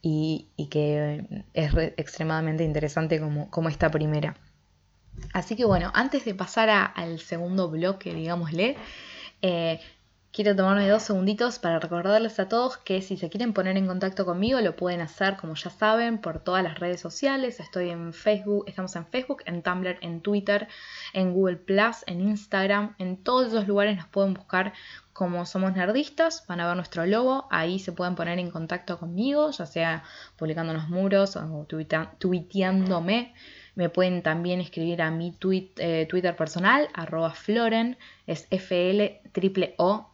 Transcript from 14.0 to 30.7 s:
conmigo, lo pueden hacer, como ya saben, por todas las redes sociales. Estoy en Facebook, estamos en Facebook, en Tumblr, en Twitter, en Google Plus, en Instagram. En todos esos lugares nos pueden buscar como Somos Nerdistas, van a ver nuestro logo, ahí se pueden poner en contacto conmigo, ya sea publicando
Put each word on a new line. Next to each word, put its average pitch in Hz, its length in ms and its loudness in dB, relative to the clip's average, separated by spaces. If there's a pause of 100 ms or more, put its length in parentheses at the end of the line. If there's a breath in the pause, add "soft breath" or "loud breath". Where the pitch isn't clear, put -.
conmigo, 202 360 2
lo 170 160 0
pueden 175 240 -2
hacer, 190 340 -2
como 160 200 -10
ya 165 160 -8
saben, 226 480 2
por 165 220 -6
todas 185 220 2
las 156 160 -4
redes 175 220 -4
sociales. 262 580 -2
Estoy 175 300 -4
en 170 240 -8
Facebook, 202 520 0
estamos 185 300 -10
en 165 120 -6
Facebook, 254 380 -4
en 170 160 -6
Tumblr, 180 380 -2
en 165 220 -8
Twitter, 202 480 0 (420 loud breath)
en 185 220 2
Google 180 240 2
Plus, 208 400 2 (100)
en 180 140 -4
Instagram. 208 760 0
En 185 200 -4
todos 254 300 2
esos 220 200 0
lugares 202 300 4
nos 165 100 -10
pueden 196 280 2
buscar 190 360 -2 (400 loud breath)
como 175 340 -2
Somos 190 300 0
Nerdistas, 285 720 0
van 175 140 -4
a 170 60 0
ver 175 100 0
nuestro 170 280 -4
logo, 254 460 2
ahí 175 280 0
se 190 120 -8
pueden 180 240 -4
poner 175 240 -4
en 175 120 -6
contacto 175 460 -6
conmigo, 254 540 0
ya 196 140 -8
sea 160 400 -2 (320 loud breath)
publicando 160 340 -2